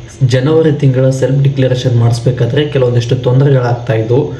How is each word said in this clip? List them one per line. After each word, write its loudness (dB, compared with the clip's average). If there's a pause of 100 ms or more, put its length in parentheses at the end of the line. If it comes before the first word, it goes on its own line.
(260)
ಜನವರಿ 2
ತಿಂಗಳ 0
ಸೆಲ್ಫ್ 0
ಡಿಕ್ಲರೇಷನ್ 0
ಮಾಡಿಸ್ಬೇಕಾದ್ರೆ 0
ಕೆಲವೊಂದಿಷ್ಟು 0
ತೊಂದರೆಗಳಾಗ್ತಾ 0
ಇದ್ವು 0